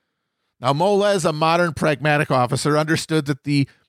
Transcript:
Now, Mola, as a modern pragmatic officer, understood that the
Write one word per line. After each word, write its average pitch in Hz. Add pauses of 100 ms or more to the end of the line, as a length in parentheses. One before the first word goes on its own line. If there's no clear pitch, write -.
(600)
Now, 131
Mola, 202
as 175
a 165
modern 165
pragmatic 151
officer, 135
understood 156
that 143
the 143 (220)